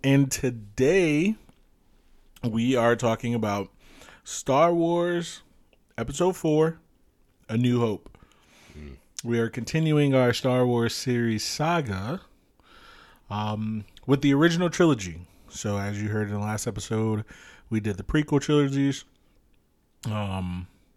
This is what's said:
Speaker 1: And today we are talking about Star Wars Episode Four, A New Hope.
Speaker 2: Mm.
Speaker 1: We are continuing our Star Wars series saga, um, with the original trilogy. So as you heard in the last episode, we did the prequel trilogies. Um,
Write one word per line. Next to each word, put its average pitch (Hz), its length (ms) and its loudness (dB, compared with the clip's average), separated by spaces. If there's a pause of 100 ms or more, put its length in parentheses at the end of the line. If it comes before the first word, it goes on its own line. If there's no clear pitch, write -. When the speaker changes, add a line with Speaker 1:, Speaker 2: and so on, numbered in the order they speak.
Speaker 1:
And 139 260 4
today 147 1040 0 (1120)
we 117 280 0
are 117 180 4
talking 120 400 -2
about 101 340 -2 (540)
Star 156 500 2
Wars 170 720 -2 (560)
Episode 160 380 -2
Four, 160 420 2 (720)
A 110 80 -2
New 123 240 2
Hope. 110 360 -4 (640)
Speaker 2:
Mm. 71 140 -16 (320)
Speaker 1:
We 117 160 0
are 113 80 2
continuing 147 680 2
our 123 180 4
Star 127 320 2
Wars 117 300 2
series 117 480 0
saga, 147 760 -4 (1080)
um, 107 560 -6 (220)
with 135 160 2
the 143 120 4
original 170 360 2
trilogy. 92 520 2 (260)
So 104 280 -6
as 101 240 -6
you 104 80 -4
heard 107 200 -2
in 104 60 -6
the 104 60 -4
last 107 280 -4
episode, 110 560 -2 (440)
we 110 120 0
did 104 160 -4
the 95 80 -10
prequel 151 360 0
trilogies. 139 640 0 (1040)
Um, 95 600 -6 (280)